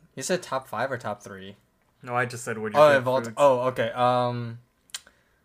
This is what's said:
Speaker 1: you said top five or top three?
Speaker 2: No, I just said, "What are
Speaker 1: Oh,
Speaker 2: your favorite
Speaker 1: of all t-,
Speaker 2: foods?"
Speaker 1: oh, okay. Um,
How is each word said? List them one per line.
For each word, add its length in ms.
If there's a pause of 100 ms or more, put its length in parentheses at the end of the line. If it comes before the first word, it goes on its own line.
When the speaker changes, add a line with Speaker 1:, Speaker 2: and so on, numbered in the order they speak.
(160)
Speaker 1:
you 60
said 200
top 260
five 220
or 60
top 260
three? 340 (460)
Speaker 2:
No, 140
I 80
just 200
said, 120
"What 180
are 40
Speaker 1:
Oh, 120
Speaker 2:
your 40
favorite 80
Speaker 1:
of 60
all 120
t-, 60
Speaker 2:
foods?" 100
Speaker 1:
oh, 320
okay. 220
Um, 680 (880)